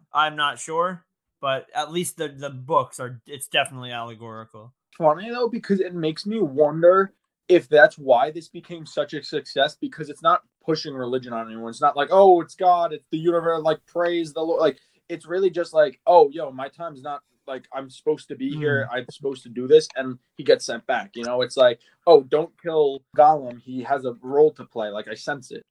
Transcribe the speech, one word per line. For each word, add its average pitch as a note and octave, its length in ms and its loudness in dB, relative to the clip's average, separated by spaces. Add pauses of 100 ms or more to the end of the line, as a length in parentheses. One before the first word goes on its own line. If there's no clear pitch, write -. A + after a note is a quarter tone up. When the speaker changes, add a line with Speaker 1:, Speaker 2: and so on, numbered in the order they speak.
(140)
Speaker 1:
I'm D3+ 220 -2
not D3 240 -4
sure, E3+ 440 -6 (380)
but C3+ 320 -4
at D3+ 180 -8
least F3 260 -6
the, D#3+ 100 -6
the C#3 240 -12
books C3 480 -4
are, B2 260 -12
it's C#3+ 220 -16
definitely C3 440 -4
allegorical. A2+ 840 -16 (200)
Speaker 2:
Funny, E3 360 0
though, A#3+ 180 -4
because G3+ 300 -4
it F3+ 160 -6
makes D#3+ 320 -6
me A3 120 -4
wonder E3 720 2 (360)
if F3 200 4
that's D3+ 300 6
why C3 320 2
this D#3 200 -16
became E3+ 360 -16
such D3+ 300 -8
a C#3 80 -10
success, C#3+ 520 -6
because D3 360 -12
it's C3+ 120 -18
not E3+ 200 2 (200)
pushing D#3 300 -6
religion B2+ 400 -6
on A2+ 180 -8
anyone. A2+ 180 -12
It's A#2 120 -10
not D3 140 0
like, C#3+ 160 -4
"Oh, F#3 300 8
it's - 140 -12
God, F3 360 0
it's D3+ 200 -14
the D#3+ 80 -4
universe, E3 420 0
like, D#3 240 -2
praise E3+ 480 -4
the D#3+ 80 -6
Lord." D#3+ 200 -2
Like, D3+ 180 0 (300)
it's D#3+ 180 -14
really F3+ 240 -2
just E3+ 200 -6
like, D3+ 360 0
"Oh, E3+ 240 8
yo, D3+ 200 -10
my C3 180 -12
time's D#3+ 340 -16
not, C#3+ 180 -12 (240)
like, C3 260 -12
I'm C3+ 200 -12
supposed - 380 -4
to C#3+ 60 -12
be C3+ 200 -6
here. C#3+ 360 -2
Speaker 1:
Mm. A#2+ 60 -8
Speaker 2:
I'm B2 140 -8
supposed C#3 320 -10
to B2 60 -20
do B2 180 -8
this," D#3 280 6
and B2+ 220 -8 (200)
he D3 60 -14
gets C3 220 2
sent A#2 220 -10
back, A2 260 -4
you A#2 100 -12
know? B2 200 -2
It's B2 120 -8
like, B2 260 4 (260)
"Oh, D3+ 160 8
don't D3+ 360 -2
kill D3 440 -2 (120)
Gollum. C#3 460 4
He B2+ 220 -12
has C3 220 -6
a B2 80 -6 (100)
role C#3+ 300 4
to A#2 120 -20
play. G#2+ 240 -10
Like, G#2 180 -12
I A2 60 -12
sense C#3 380 -12
it." A2+ 200 -16